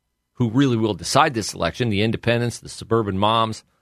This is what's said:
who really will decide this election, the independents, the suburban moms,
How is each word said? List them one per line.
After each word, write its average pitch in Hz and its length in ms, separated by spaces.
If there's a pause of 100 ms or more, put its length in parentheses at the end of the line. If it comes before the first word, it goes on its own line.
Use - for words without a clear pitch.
(340)
who 117 160
really 127 260
will 110 180
decide 135 400
this 107 200
election, 90 340
the 101 140
independents, 117 580
the - 80
suburban 101 500
moms, 110 460 (180)